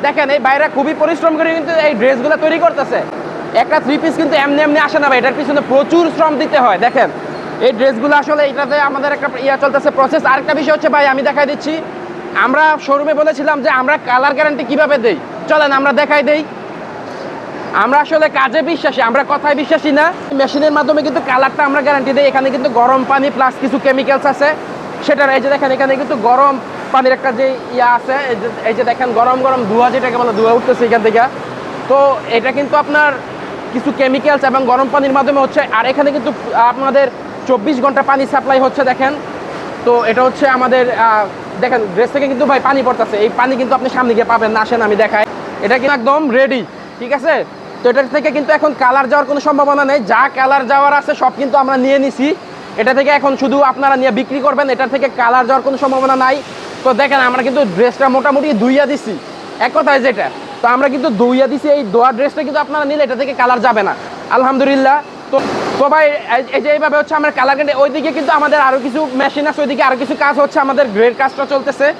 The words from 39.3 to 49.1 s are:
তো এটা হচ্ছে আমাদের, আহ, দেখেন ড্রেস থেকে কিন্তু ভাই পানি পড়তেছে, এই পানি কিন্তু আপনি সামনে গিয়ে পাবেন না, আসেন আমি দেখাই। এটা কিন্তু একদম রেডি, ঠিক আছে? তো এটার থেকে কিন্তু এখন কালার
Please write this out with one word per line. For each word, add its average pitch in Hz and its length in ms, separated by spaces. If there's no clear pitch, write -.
তো 240 200
এটা 226 180
হচ্ছে 254 240
আমাদের, 254 440
আহ, 214 340
দেখেন 247 200
ড্রেস 226 200
থেকে 277 140
কিন্তু 269 180
ভাই 269 220
পানি 269 200
পড়তেছে, 226 300
এই 214 200
পানি 254 180
কিন্তু 254 200
আপনি 254 140
সামনে 247 240
গিয়ে 226 200
পাবেন 220 180
না, 220 100
আসেন 233 200
আমি 208 140
দেখাই। 214 300
এটা 214 160
কিন্তু 269 220
একদম 285 300
রেডি, 262 320
ঠিক 247 140
আছে? 269 440
তো - 100
এটার 254 240
থেকে 302 200
কিন্তু 294 220
এখন 302 140
কালার 262 280